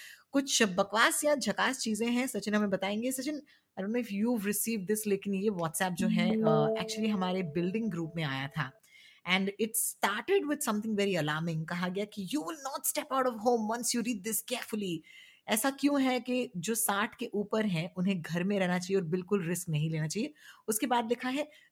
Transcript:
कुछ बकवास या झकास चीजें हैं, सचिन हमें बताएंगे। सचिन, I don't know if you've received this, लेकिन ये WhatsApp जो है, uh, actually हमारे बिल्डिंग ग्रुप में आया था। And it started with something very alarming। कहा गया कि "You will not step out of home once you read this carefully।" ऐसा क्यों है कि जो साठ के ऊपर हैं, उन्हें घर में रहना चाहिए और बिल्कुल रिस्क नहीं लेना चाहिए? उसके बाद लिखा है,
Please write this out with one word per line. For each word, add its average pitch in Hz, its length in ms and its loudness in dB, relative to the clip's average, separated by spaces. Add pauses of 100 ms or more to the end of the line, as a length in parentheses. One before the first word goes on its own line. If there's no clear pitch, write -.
(320)
कुछ 269 320 2
बकवास 202 640 2
या 294 100 4
झकास 214 440 0
चीजें 220 280 -2
हैं, 247 200 0
सचिन 208 280 -2
हमें 208 140 2
बताएंगे। 208 420 0
सचिन, 269 300 -4 (380)
I 190 40 -4
don't 220 140 -2
know 240 100 -2
if 202 140 -6
you've 226 240 2
received 208 420 -2
this, 208 200 0
लेकिन 196 260 0
ये 196 160 0
WhatsApp 180 420 0
जो 180 160 0
है, - 240 4
uh, 220 460 4
actually 214 320 -2
हमारे 185 340 0
बिल्डिंग 180 480 -2
ग्रुप 165 240 -4
में 165 80 -2
आया 135 240 -2
था। 135 240 -4 (580)
And 190 180 4
it 220 280 -2
started 226 680 0
with 294 160 -2
something 214 340 -2
very 196 280 2
alarming। 160 420 0
कहा 175 240 -2
गया 196 160 -2
कि 202 220 -10
"You 285 140 -2
will 330 140 -6
not 277 380 -4
step 285 260 -4
out 254 140 2
of 220 140 -10
home 226 300 2
once 247 180 -2
you 233 120 0
read 208 200 -4
this 220 260 -4
carefully।" 196 440 -4 (500)
ऐसा 226 240 2
क्यों 277 300 2
है 254 180 2
कि 247 380 -2
जो 220 180 -2
साठ 214 400 0
के - 180 -8
ऊपर 208 320 0
हैं, 175 320 0
उन्हें 185 240 2
घर 170 220 -2
में 202 160 2
रहना 180 200 2
चाहिए 185 220 0
और 165 60 -4
बिल्कुल 185 400 0
रिस्क 170 220 -2
नहीं 156 200 2
लेना 160 180 0
चाहिए? 226 260 -4 (340)
उसके 220 200 0
बाद 240 220 2
लिखा 240 200 -2
है, 294 200 -2 (220)